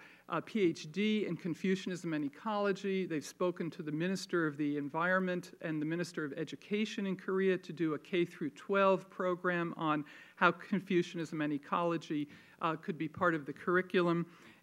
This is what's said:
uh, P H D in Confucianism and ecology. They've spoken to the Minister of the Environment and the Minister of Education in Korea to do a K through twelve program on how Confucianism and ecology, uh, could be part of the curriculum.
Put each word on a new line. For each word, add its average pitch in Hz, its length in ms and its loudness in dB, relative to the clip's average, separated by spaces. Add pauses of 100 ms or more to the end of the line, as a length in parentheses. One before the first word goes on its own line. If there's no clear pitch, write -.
(280)
uh, 160 120 0
P - 200 -2
H 165 300 2
D 214 360 2
in 170 100 -2
Confucianism 180 760 -2
and 151 120 0
ecology. 196 800 0
They've 156 180 -2
spoken 180 460 -2
to - 120 -10
the 151 100 -4
Minister 175 520 0
of 147 120 -2
the 147 200 0
Environment 180 840 0
and 160 180 -2
the 151 60 0
Minister 170 380 -2
of 139 80 -6
Education 208 720 -4
in 190 80 -2
Korea 190 440 2
to 180 140 -10
do 156 220 0
a 139 40 -4
K 175 260 0
through 151 260 -4
twelve 196 580 4
program 180 680 0
on 151 280 0 (300)
how 175 160 6
Confucianism 170 880 0
and 151 120 0
ecology, 160 760 -2 (340)
uh, 165 140 0
could 156 240 -6
be 160 80 -2
part 170 300 2
of 147 100 -6
the 147 60 -8
curriculum. 175 760 2 (360)